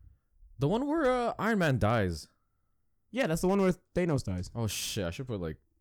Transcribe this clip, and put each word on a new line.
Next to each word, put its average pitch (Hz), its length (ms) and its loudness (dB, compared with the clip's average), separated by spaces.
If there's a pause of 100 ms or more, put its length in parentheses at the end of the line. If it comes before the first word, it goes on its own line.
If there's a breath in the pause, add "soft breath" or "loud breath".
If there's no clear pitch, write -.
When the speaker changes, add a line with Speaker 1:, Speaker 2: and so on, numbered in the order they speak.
(600)
Speaker 1:
The 139 80 0
one 240 180 0
where, 285 240 2
uh, 240 300 0
Iron 214 180 2
Man 143 220 2
dies. 101 480 0 (840)
Speaker 2:
Yeah, 240 160 0
that's 165 140 0
the 180 80 2
one 196 120 4
where 185 140 4 (220)
Thanos 170 260 2
dies. 90 320 -6
Speaker 1:
Oh 113 140 -2
shit! - 380 -4
I 85 40 -2
should 127 160 -10
put, 110 140 -6
like, 80 160 -6 (240)